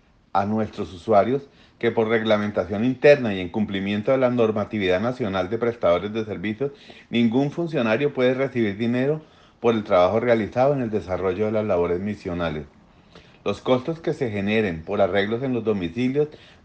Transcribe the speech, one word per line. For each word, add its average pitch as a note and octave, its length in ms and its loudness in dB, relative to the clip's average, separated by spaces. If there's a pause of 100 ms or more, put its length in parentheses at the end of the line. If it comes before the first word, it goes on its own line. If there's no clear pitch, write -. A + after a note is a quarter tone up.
(340)
a G2+ 140 0
nuestros G#2 440 -4
usuarios G#2+ 520 2 (340)
que A#2 140 0
por A2 160 0
reglamentación G#2 760 0
interna C3 480 4
y F#2+ 100 -4
en F2 80 -6
cumplimiento G#2 640 -2
de C3+ 60 2
la B2 140 2
normatividad G#2+ 680 0
nacional G#2 520 -2
de A2+ 80 -2
prestadores G#2 540 0
de A2 120 -4
servicios, G#2+ 460 -6 (400)
ningún A#2+ 400 2
funcionario C#3+ 600 0
puede B2+ 220 2
recibir B2 420 0
dinero B2+ 460 -2 (380)
por A#2 160 2
el G#2 80 -2
trabajo F#2+ 360 4
realizado A#2+ 540 2
en C3+ 80 -2
el A2+ 80 -4
desarrollo F#2 560 -2
de G#2+ 60 -2
las G#2+ 120 0
labores F2 360 0
misionales. F2 680 -6 (760)
Los G2+ 180 -4
costos B2+ 380 0
que E3 140 -4
se B2 180 -4
generen G2+ 500 -2
por G2 180 -4
arreglos G2+ 440 0
en C3 100 -2
los A2+ 100 -4
domicilios A#2+ 680 -2 (360)